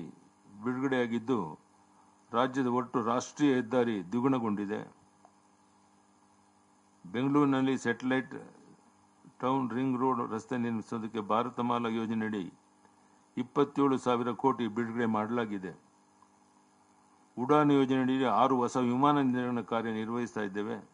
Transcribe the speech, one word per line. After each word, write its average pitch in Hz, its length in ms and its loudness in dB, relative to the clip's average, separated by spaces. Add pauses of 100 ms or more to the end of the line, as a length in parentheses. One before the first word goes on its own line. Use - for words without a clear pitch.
(640)
ಬಿಡುಗಡೆಯಾಗಿದ್ದು, 120 960 -2 (760)
ರಾಜ್ಯದ 127 340 0
ಒಟ್ಟು 120 360 0
ರಾಷ್ಟ್ರೀಯ 127 520 2
ಹೆದ್ದಾರಿ 113 580 0
ದ್ವಿಗುಣಗೊಂಡಿದೆ. 110 840 -2 (2000)
ಬೆಂಗಳೂರಿನಲ್ಲಿ 135 720 2
ಸ್ಯಾಟಲೈಟ್ 123 560 -2 (1040)
ಟೌನ್ 127 300 0
ರಿಂಗ್ 127 300 0
ರೋಡ್ 120 320 0
ರಸ್ತೆ 110 240 -6
ನಿರ್ಮಿಸೋದಕ್ಕೆ 113 640 -4
ಭಾರತ 117 400 -2
ಮಾಲಾ 120 280 0
ಯೋಜನೆಯಡಿ 110 640 -4 (840)
ಇಪ್ಪತ್ತೇಳು 139 640 2
ಸಾವಿರ 120 340 0
ಕೋಟಿ 120 340 0
ಬಿಡುಗಡೆ 113 400 -4
ಮಾಡಲಾಗಿದೆ. 107 680 -2 (1700)
ಉಡಾನ್ 147 340 6
ಯೋಜನೆಯಡಿ 131 520 4
ಆರು 123 320 4
ಹೊಸ 120 200 0
ವಿಮಾನ 131 420 2
ನಿಲ್ದಾಣ 123 420 0
ಕಾರ್ಯ 113 320 -4
ನಿರ್ವಹಿಸ್ತಾ 113 480 -6
ಇದ್ದೇವೆ. 104 540 -6